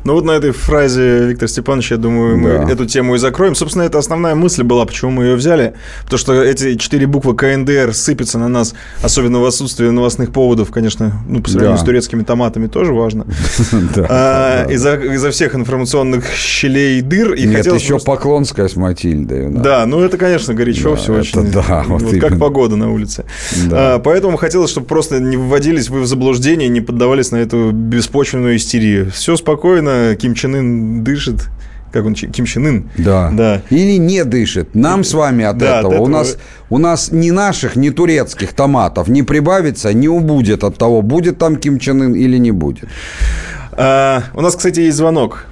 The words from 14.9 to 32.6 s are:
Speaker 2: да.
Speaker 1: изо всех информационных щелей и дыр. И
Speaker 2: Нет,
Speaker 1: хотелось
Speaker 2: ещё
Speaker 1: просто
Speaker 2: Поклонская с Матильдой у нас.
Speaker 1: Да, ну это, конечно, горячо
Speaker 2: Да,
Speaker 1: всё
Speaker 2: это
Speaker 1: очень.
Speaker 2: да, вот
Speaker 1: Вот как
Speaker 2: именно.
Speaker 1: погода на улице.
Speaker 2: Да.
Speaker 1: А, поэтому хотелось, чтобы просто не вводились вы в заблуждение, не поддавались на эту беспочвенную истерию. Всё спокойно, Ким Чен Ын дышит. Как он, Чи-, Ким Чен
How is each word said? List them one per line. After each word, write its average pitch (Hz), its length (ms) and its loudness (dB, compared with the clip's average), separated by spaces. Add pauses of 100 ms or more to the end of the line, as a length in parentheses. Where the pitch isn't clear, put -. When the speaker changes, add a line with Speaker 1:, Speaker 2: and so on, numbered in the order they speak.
Speaker 2:
да. 139 180 -2
Speaker 1:
изо 139 180 0
всех 139 240 -2
информационных 127 760 -2
щелей 135 680 0
и - 20 -2
дыр. 190 300 0
И 131 120 -2
Speaker 2:
Нет, 107 120 2
Speaker 1:
хотелось 175 260 2
Speaker 2:
ещё - 120 0
Speaker 1:
просто - 180 -2
Speaker 2:
Поклонская 135 560 0
с - 80 -6
Матильдой 76 680 -2
у 71 40 -4
нас. 117 140 -2
Speaker 1:
Да, 135 220 4
ну 143 140 0
это, 180 160 2
конечно, 175 380 0
горячо 120 360 0
Speaker 2:
Да, 151 60 2
Speaker 1:
всё - 180 -2
Speaker 2:
это 107 60 2 (200)
Speaker 1:
очень. 98 120 2
Speaker 2:
да, 90 360 0
вот 104 140 0
Speaker 1:
Вот 113 100 0
как 98 180 2
Speaker 2:
именно. 90 80 2
Speaker 1:
погода 131 380 2
на 110 160 0
улице. 104 320 -6 (440)
Speaker 2:
Да. 131 280 2
Speaker 1:
А, - 20 2
поэтому 170 380 2
хотелось, 165 340 0
чтобы 127 160 -6
просто 151 320 0
не 127 180 -2
вводились 139 540 0
вы 135 120 -2
в 127 40 0
заблуждение, 131 600 0
не 120 120 0
поддавались 123 520 0
на 117 60 -2
эту 113 340 0
беспочвенную 120 840 0
истерию. 107 540 0
Всё 113 260 -2
спокойно, 151 520 0 (280)
Ким 120 180 0
Чен 135 200 -4
Ын 117 500 -2
дышит. 139 440 -4 (420)
Как 110 140 -2
он, 110 100 0
Чи-, - 140 -10
Ким - 160 -4
Чен 117 220 -2